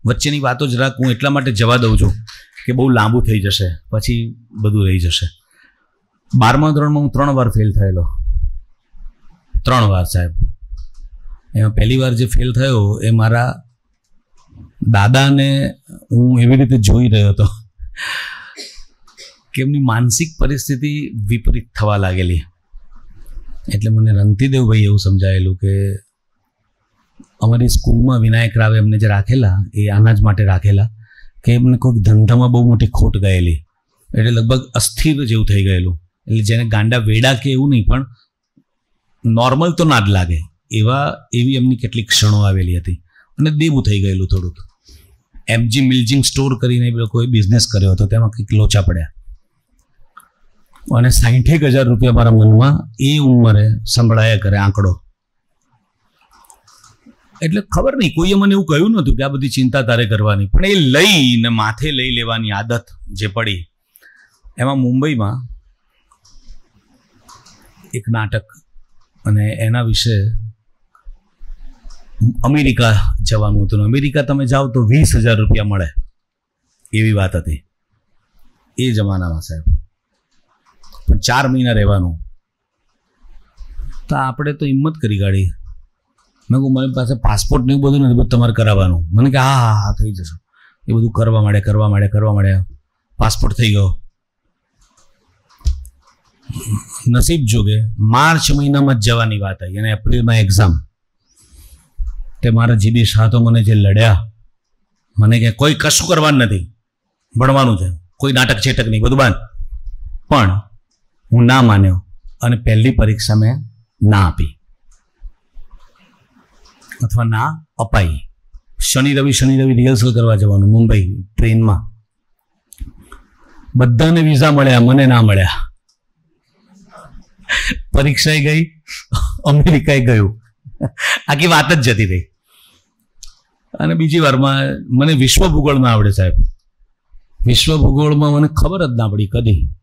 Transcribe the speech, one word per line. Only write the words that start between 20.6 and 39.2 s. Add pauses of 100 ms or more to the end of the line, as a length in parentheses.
વિપરીત (100)
થવા
લાગેલી. (1300)
એટલે
મને
રંતીદેવભાઈ
એવું
સમજાયેલું
કે (1500)
અમારી
સ્કૂલમાં
વિનાયક
રાવે
અમને
જે
રાખેલા, (160)
એ
આના
જ
માટે
રાખેલા (540)
કે
એમને
કોઈક
ધંધામાં
બહુ
મોટી
ખોટ
ગયેલી, (480)
એટલે
લગભગ (140)
અસ્થિર
જેવું
થઈ
ગયેલું. (260)
એટલે
જેને
ગાંડા
વેડા
કે
એવું
નહીં,
પણ (1200)